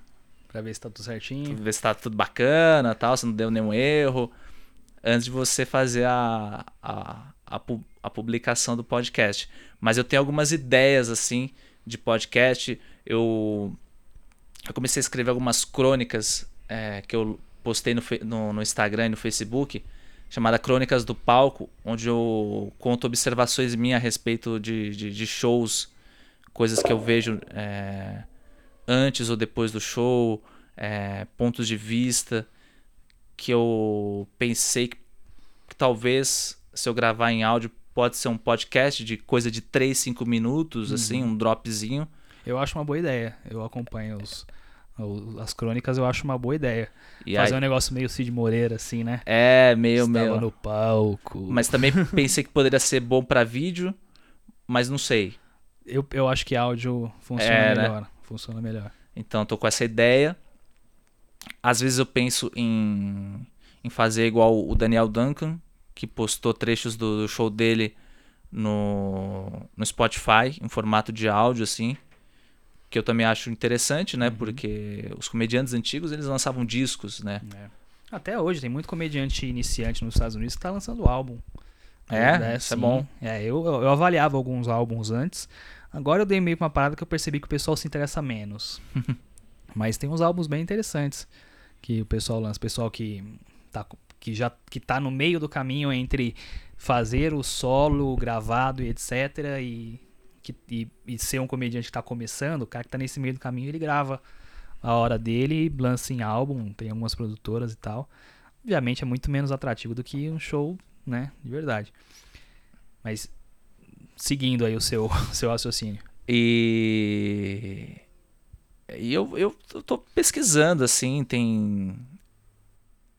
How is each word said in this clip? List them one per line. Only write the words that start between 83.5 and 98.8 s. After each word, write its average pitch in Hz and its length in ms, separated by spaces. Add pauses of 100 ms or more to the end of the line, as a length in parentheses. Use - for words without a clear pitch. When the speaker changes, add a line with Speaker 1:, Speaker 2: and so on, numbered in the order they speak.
Speaker 1:
eu, 139 160
eu 135 80
avaliava 151 460
alguns 127 300
álbuns 117 440
antes. 127 360 (460)
Agora 151 300
eu 208 40
dei 190 140
meio 170 160
que 165 60
uma 156 80
parada 143 260
que - 60
eu 165 40
percebi 156 320
que 143 80
o - 40
pessoal 147 260
se - 100
interessa 143 360
menos. 107 580 (140)
Speaker 2:
<laughs> - 800
Speaker 1:
Mas 208 240
tem 139 100
uns 165 140
álbuns 170 240
bem 151 160
interessantes 165 640 (540)
que 113 180
o 107 60
pessoal 113 340
lança. 107 180
Pessoal 113 320
que 107 320 (480)
tá, 107 140
co-, - 140 (200)
que 113 160
já, 120 160 (200)
que 127 100
tá 131 180
no 135 120
meio 156 280
do 151 100
caminho 139 440
entre 127 420 (440)
fazer 127 560
o 143 80
solo 139 760
gravado 120 640